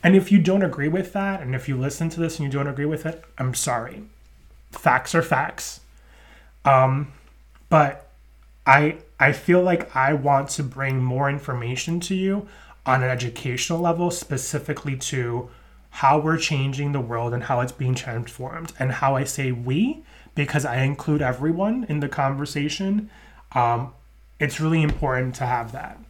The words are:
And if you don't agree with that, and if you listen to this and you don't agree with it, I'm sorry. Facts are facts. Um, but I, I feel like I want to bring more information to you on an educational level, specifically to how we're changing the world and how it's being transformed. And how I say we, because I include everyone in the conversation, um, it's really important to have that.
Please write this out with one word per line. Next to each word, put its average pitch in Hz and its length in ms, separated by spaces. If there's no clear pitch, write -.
And 185 120
if 190 160
you 202 80
don't 190 240
agree 147 240
with 185 260
that, 196 280
and 131 140
if 127 120
you 139 80
listen 139 340
to 165 100
this 160 180
and 147 80
you 139 60
don't 139 160
agree 139 180
with 156 200
it, 165 180
I'm 127 160
sorry. 120 480
Facts - 440
are 165 80
facts. - 580
Um, 135 500
but 151 380
I, 147 300
I 139 140
feel 180 300
like 180 340
I 135 180
want 139 360
to - 140
bring 131 360
more 127 300
information 139 720
to 190 140
you 196 320
on 131 160
an 127 80
educational 123 720
level, 175 320
specifically 139 840
to 123 520
how 143 300
we're 160 180
changing 139 540
the 143 80
world 117 340
and 123 100
how 123 180
it's 123 100
being 127 240
transformed. 127 840
And 131 140
how 135 240
I 131 80
say 131 300
we, 139 500
because 143 300
I 127 160
include 143 400
everyone 165 680
in 147 140
the 143 80
conversation, 151 1000
um, 120 400
it's 147 220
really 160 240
important 131 520
to 135 100
have 120 260
that. 143 260